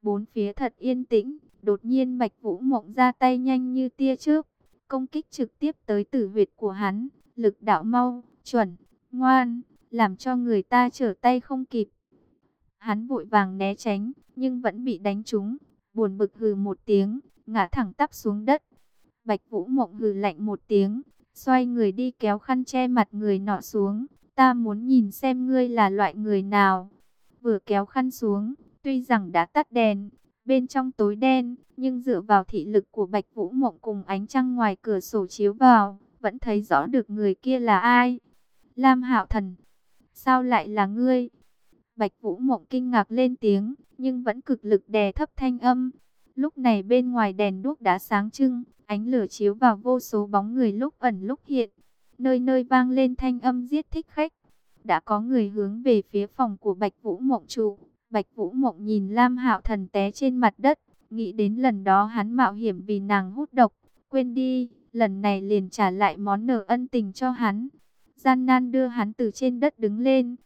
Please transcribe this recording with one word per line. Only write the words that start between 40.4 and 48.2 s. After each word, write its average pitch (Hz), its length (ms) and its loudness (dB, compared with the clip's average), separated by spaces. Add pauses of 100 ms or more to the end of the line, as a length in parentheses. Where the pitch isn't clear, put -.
lại 226 240 0
là 208 180 0
ngươi?" 247 440 0 (680)
Bạch 214 160 -2 (100)
Vũ 196 160 -4
Mộng 240 320 0
kinh 254 200 -2
ngạc 226 220 0
lên 254 240 2
tiếng, 208 380 0 (240)
nhưng 254 260 -4
vẫn 240 180 -4
cực 247 240 -4
lực 208 220 2
đè 208 240 0
thấp 302 240 -4
thanh 254 240 -2
âm. 254 320 0 (440)
Lúc 294 220 -4
này 233 260 2
bên 247 280 2
ngoài 214 220 0
đèn 190 280 -2
đuốc 277 200 -6
đã 190 180 2
sáng 208 320 -2